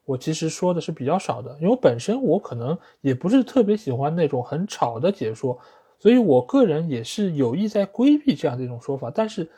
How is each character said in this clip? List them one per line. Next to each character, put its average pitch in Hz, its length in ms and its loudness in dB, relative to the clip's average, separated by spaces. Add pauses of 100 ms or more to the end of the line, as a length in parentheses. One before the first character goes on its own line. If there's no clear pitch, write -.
我 135 120 -4
其 156 160 -4
实 160 140 -4
说 180 260 -2
的 170 60 -2
是 - 100 -8
比 147 160 -8
较 170 140 0
少 120 220 -6
的。 123 180 -14
因 165 80 0
为 247 140 4
本 120 180 4
身 247 240 -2
我 190 160 2
可 - 160 -10
能 127 220 -4 (240)
也 135 120 0
不 127 140 -4
是 254 160 4
特 - 180 0
别 208 140 2
喜 139 160 -8
欢 139 240 -2
那 170 100 2
种 131 160 -2
很 160 240 -6
吵 120 320 -4
的 165 140 0
解 113 240 -6
说， 123 240 -6 (400)
所 202 100 6
以 247 80 8
我 151 240 6
个 269 220 2
人 160 260 0
也 117 140 -4
是 190 300 -4
有 131 200 0
意 202 140 -2
在 202 180 0
规 285 320 2
避 277 160 0
这 147 140 -2
样 127 100 -2
的 131 60 -6
一 123 40 -6
种 120 120 -10
说 139 180 -6
法。 127 160 -8
但 220 140 0
是 190 300 -8